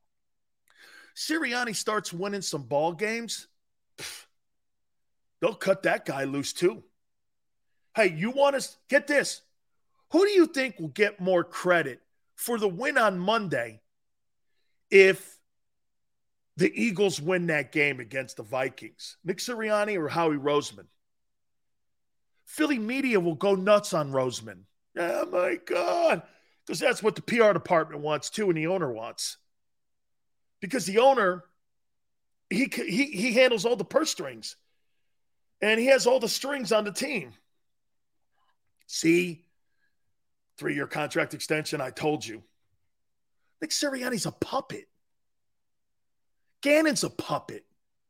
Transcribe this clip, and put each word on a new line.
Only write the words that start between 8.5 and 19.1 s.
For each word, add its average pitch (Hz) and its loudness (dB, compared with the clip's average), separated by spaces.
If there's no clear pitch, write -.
us, - -8
get 285 2
this. 277 0
Who 359 6
do 415 4
you 359 8
think 262 -4
will 160 -6
get 208 -2
more 180 2
credit 165 0
for 240 -4
the 208 0
win 240 -2
on 202 2
Monday 165 -2
if 190 6
the 165 4
Eagles 202 0
win 175 0
that 151 0
game 147 0
against 127 -10
the 120 -12
Vikings? 131 -8